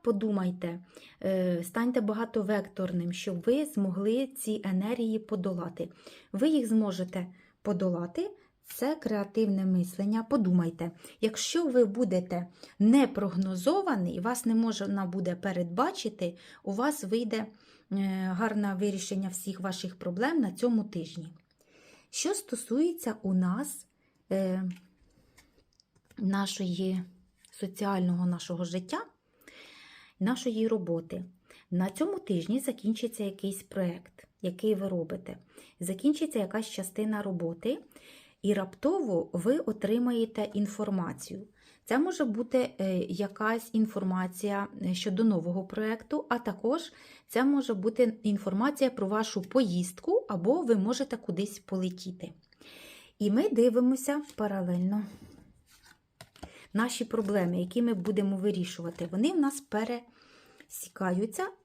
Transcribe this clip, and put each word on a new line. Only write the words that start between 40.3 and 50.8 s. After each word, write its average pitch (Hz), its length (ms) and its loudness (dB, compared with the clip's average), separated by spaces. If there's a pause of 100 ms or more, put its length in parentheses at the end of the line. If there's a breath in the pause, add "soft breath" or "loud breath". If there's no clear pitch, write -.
інформацію. 202 920 -4 (380 soft breath)
Це 240 140 0
може 349 260 2
бути, 247 540 0
е, 190 200 0
якась 208 720 -2
інформація, 196 960 0 (140)
е, 180 120 0
щодо 202 300 0
нового 180 400 2
проєкту, 220 640 -4
а 240 100 0
також 240 540 -2 (360 loud breath)
це 240 160 2
може 269 300 4
бути 220 480 2
інформація 220 680 2
про 233 160 -2
вашу 214 360 0
поїздку, 202 840 0
або 214 340 2
ви 233 140 4
можете 240 400 0